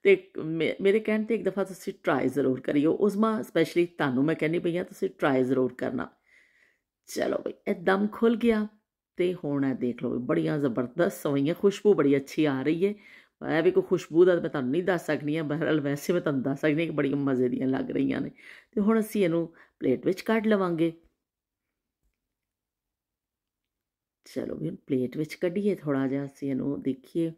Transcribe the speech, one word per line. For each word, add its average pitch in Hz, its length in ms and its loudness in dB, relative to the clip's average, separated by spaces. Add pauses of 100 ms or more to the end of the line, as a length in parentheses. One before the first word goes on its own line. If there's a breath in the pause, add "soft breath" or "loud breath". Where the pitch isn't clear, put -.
ਤੇ 190 360 4
ਮੇ-, 156 420 -2
ਮੇਰੇ 196 200 4
ਕਹਿਣ 220 220 -2
'ਤੇ 220 120 -2
ਇੱਕ 185 100 -4
ਦਫਾ 190 200 -2
ਤੁਸੀਂ 190 280 -10 (100)
ਟਰਾਈ 139 260 2
ਜ਼ਰੂਰ 131 320 0
ਕਰਿਓ। 147 320 2
ਉਸਮਾ 214 500 0
ਸਪੈਸ਼ਲੀ 170 440 0
ਤੁਹਾਨੂੰ 139 380 0
ਮੈਂ 160 100 2
ਕਹਿੰਦੀ 160 240 -2
ਪਈ 170 200 -2
ਹਾਂ, 185 60 -4
ਤੁਸੀਂ - 340 -6
ਟਰਾਈ 135 260 2
ਜ਼ਰੂਰ 127 280 0
ਕਰਨਾ। 123 360 -6 (1000 soft breath)
ਚਲੋ - 320 -4
ਬਈ, - 140 -8 (160)
ਇਹ 202 60 0
ਦਮ 190 380 0
ਖੁੱਲ੍ਹ 233 260 2
ਗਿਆ 220 300 2 (480)
ਤੇ 180 180 0
ਹੁਣ 143 300 -2
ਇਹ 135 100 0
ਦੇਖ 123 280 -4
ਲਓ 120 80 -4
ਬਈ, 123 80 -4
ਬੜੀਆਂ 156 400 0
ਜ਼ਬਰਦਸਤ 139 640 -2
ਸਵਈਆਂ, 143 320 0
ਖੁਸ਼ਬੂ 202 400 4
ਬੜੀ 143 220 4
ਅੱਛੀ 139 280 0
ਆ 135 180 0
ਰਹੀ 170 240 0
ਹੈ। 208 80 -2 (640 loud breath)
ਇਹ 165 40 2
ਵੀ 180 80 6
ਕੋਈ 185 120 2
ਖੁਸ਼ਬੂ 175 420 4
ਦਾ 175 160 6
ਮੈਂ 160 100 -4
ਤੁਹਾਨੂੰ 131 200 -2
ਨਹੀਂ 170 120 0
ਦੱਸ 170 240 -2
ਸਕਦੀ 147 300 -2
ਹਾਂ, 160 80 -2
ਬਹਰਹਾਲ 147 360 0
ਵੈਸੇ 143 320 -2
ਮੈਂ 175 80 2
ਤੁਹਾਨੂੰ 139 220 -2
ਦੱਸ 139 180 -4
ਸਕਦੀ 156 180 2
ਹਾਂ 165 80 0
ਕਿ 160 40 -6
ਬੜੀਆਂ 143 260 0
ਮਜ਼ੇ 131 320 0
ਦੀਆਂ 131 200 -2
ਲੱਗ 131 220 -2
ਰਹੀਆਂ 135 300 -2
ਨੇ। 147 100 -6 (420 loud breath)
ਤੇ 214 80 -2
ਹੁਣ 220 200 2
ਅਸੀਂ 214 240 0
ਇਹਨੂੰ 165 300 0 (260 soft breath)
ਪਲੇਟ 127 260 0
ਵਿੱਚ 190 140 0
ਕੱਢ 220 260 0
ਲਵਾਂਗੇ। 175 460 2 (3250)
ਚਲੋ - 300 -8
ਵੀ 151 140 -8
ਹੁਣ 190 80 -10
ਪਲੇਟ 127 400 -4
ਵਿੱਚ 156 180 -6
ਕੱਢੀਏ, 190 400 -2
ਥੋੜ੍ਹਾ 139 340 -2
ਜਿਹਾ 139 160 -4
ਅਸੀਂ 139 260 -8
ਇਹਨੂੰ 139 320 -4
ਦੇਖੀਏ। 165 560 -4